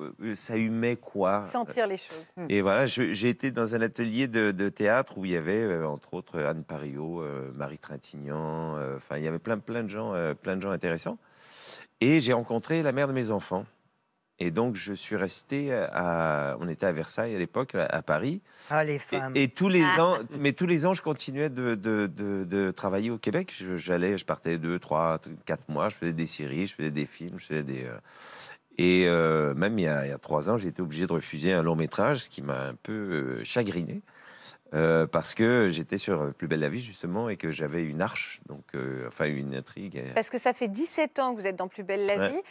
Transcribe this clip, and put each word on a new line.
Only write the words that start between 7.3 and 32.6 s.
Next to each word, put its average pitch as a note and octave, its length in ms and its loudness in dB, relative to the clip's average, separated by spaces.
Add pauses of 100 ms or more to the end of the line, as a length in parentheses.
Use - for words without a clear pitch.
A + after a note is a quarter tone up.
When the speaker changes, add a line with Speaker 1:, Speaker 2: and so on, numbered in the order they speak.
Speaker 1:
Marie C#2+ 240 -8
Trintignant, D#2 1000 -6
euh, C#2 200 -4
enfin, C#2+ 220 -8
il D#2 60 -2
y D#2+ 40 0
avait E2 100 -2
plein, A2 200 -4
plein A#2 260 -6
de G2+ 40 -6
gens, G#2+ 260 -6
euh, E2 200 0
plein F#2+ 220 -4
de F#2 60 -4
gens G2 80 -4
intéressants. F2 460 -2 (840)
Et D3 200 6
j'ai B2 140 4
rencontré A#2+ 480 0
la C#3+ 100 2
mère C#3 160 2
de C3+ 60 -2
mes A#2 160 0
enfants. G2 340 -2 (720)
Et F2 120 0
donc, A2+ 260 2
je G2+ 160 -6
suis G2+ 240 -4
resté C#3 560 -2
à, D#2+ 880 0
on F2 80 -2
était E2 160 -2
à F#2 80 4
Versailles A2 420 -4
à F#2+ 40 -2
l'époque, A#2+ 360 -2
à, F2 120 2
à D#2 160 -2
Paris. A#2 400 0 (260)
Speaker 3:
Ah, D#3 160 2
les D3 120 0
Speaker 1:
Et, - 20 -4
Speaker 3:
femmes. C3 360 -4
Speaker 1:
et C3+ 140 4
tous F#3 220 2
les F3+ 120 8 (140)
Speaker 3:
Ah. E3 80 8
Speaker 1:
ans, F3 140 6 (200)
mais C#3+ 140 4
tous F3+ 140 0
les E3+ 180 4
ans, F#3 80 6
je F3+ 80 -2
continuais C#3+ 480 -2
de, B2 260 0
de, G#2+ 320 2
de, G2 380 -2
de F#2+ 260 2
travailler G2+ 400 0
au A#2 60 -2
Québec. E3 400 0
Je, F#2 220 -4
j'allais, F2+ 400 2
je - 80 -10
partais E2 320 0
deux, E2+ 200 -2
trois, D#2+ 400 2 (280)
quatre D#2 240 -2
mois, D#2 180 0
je G#2 60 -6
faisais E2+ 180 -2
des D#2+ 140 -2
séries, D2+ 400 -4
je - 80 -10
faisais D#2 160 -4
des D2 160 -2
films, F2 320 -12
je - 80 -16
faisais D#2 160 -2
des, C2 240 -6
euh... A#1 100 -10 (800)
Et, F2+ 300 6
euh, D#2+ 480 4
même G#2 240 2
il F2+ 80 2
y - 20 2
a, D2 160 0
il C#2 60 -4
y - 20 -4
a C2+ 60 -6
trois D2+ 320 0
ans, A#2 80 2
j'ai F#2+ 100 -4
été F2+ 140 -4
obligé E2 240 -2
de E2+ 80 -2
refuser D#2+ 400 0
un E2 80 4
long E2 120 2
métrage, G2+ 500 0
ce - 40 -4
qui - 140 -12
m'a C#2 240 -4